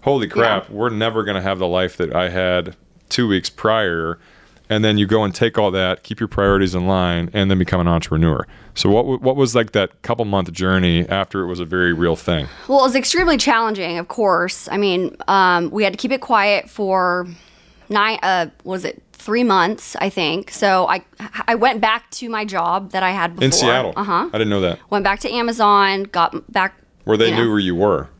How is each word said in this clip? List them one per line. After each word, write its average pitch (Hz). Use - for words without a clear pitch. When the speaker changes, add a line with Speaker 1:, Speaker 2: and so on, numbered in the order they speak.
Speaker 1:
"Holy 135
Speaker 2:
Yeah. 101
Speaker 1:
crap, 110
we're 107
never 110
gonna 98
have 95
the 92
life 90
that 85
I 90
had 90
two 123
weeks 95
prior." 85
And 107
then 107
you 104
go 110
and 98
take 117
all 104
that, 92
keep -
your 110
priorities 98
in 90
line, 87
and 98
then 98
become 90
an 87
entrepreneur. 80
So -
what 107
w-, 131
what 131
was, 123
like, 113
that 98
couple 117
month 98
journey 87
after 98
it 90
was 90
a 87
very 87
real 82
thing? 80
Speaker 2:
Well, 277
it -
was 254
extremely 330
challenging, 214
of 170
course. 185
I -
mean, 185
um, 180
we 208
had 190
to -
keep 247
it 262
quiet 208
for 180
nine, 208
uh, 180
was 185
it -
three 233
months, 196
I 196
think. 175
So 190
I, 185
I 233
went 233
back 220
to 247
my 220
job 190
that 190
I 185
had 175
before. 135
Speaker 1:
In 131
Seattle? 123
Speaker 2:
Uh-huh. 196
Speaker 1:
I 110
didn't 107
know 101
that. 87
Speaker 2:
Went 196
back 196
to 247
Amazon, 208
got 180
m-, -
back, 190
Speaker 1:
Where 107
they 113
Speaker 2:
you 110
know. 117
Speaker 1:
knew 117
where 107
you 92
were? 85